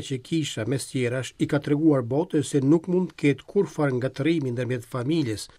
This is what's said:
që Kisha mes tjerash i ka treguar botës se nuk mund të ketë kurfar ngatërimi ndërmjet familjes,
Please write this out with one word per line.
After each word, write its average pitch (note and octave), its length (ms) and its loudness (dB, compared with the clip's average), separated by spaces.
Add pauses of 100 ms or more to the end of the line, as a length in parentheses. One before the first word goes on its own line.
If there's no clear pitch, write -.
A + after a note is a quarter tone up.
që C3 180 -6
Kisha D3 400 -2
mes C3 240 -2
tjerash B2+ 480 -2
i D#3+ 160 0
ka D3+ 80 2
treguar D3+ 400 4
botës C#3+ 540 -2
se C#3+ 100 4
nuk E3 240 4
mund F3+ 240 0
të - 140 -18
ketë C#3 180 2
kurfar D#3 480 0
ngatërimi C3 640 0
ndërmjet B2 320 -4
familjes, B2+ 720 -2